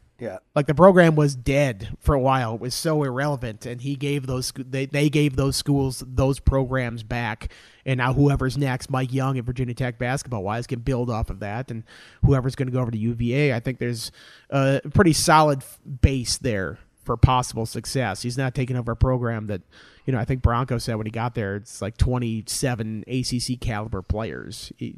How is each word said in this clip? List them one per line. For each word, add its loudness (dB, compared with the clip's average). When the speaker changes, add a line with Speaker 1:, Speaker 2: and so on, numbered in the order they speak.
Speaker 1:
Yeah. -10
Speaker 2:
Like, 0
the 2
program 10
was 4
dead 0
for 4
a 4
while. 2
It -6
was -6
so 0
irrelevant, -4
and -8
he -6
gave -4
those -4
sc-, -12
they, -4
they 2
gave 2
those 2
schools 0
those 0
programs 0
back. -6
And 0
now 2
whoever's 2
next, -2
Mike -2
Young 0
at -6
Virginia -4
Tech -4
basketball-wise, -4
can -6
build 0
off -2
of -8
that. -6
And -10
whoever's 4
gonna -2
go 0
over -2
to -4
U 0
V -2
A, 2
I -4
think -6
there's -6
a 2
pretty 6
solid 6
f-, -18
base 2
there -2
for -2
possible 0
success. -4
He's -6
not -4
taking -2
over -4
a -6
program 0
that, -6
you -2
know, 0
I -2
think -4
Bronco 2
said -4
when -6
he -10
got -4
there, -4
it's -10
like -6
twenty-seven -2
A -4
C -4
C -4
caliber -6
players. -6
He, -10